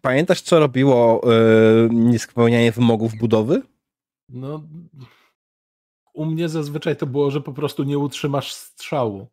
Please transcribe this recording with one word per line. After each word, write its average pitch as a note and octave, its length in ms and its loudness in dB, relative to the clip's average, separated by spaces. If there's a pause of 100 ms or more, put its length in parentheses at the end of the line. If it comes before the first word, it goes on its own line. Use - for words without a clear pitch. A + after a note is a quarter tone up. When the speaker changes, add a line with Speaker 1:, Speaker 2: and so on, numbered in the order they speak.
Speaker 1:
pamiętasz, D3 380 0
co - 200 0
robiło, B2 640 2 (120)
e, A2+ 560 4
niespełnianie A#2 800 2
wymogów A2+ 420 0
budowy? A2+ 480 0 (640)
Speaker 2:
No, C3+ 340 -16 (1500)
u D#3 140 -10
mnie D#3+ 220 -4
zazwyczaj D3+ 480 -6
to E3+ 100 -6
było, C#3 240 -2
że C#3+ 100 -4
po C#3 120 -14
prostu C#3+ 300 -6
nie C#3+ 160 -4
utrzymasz C#3+ 540 -6
strzału. A#2 800 -8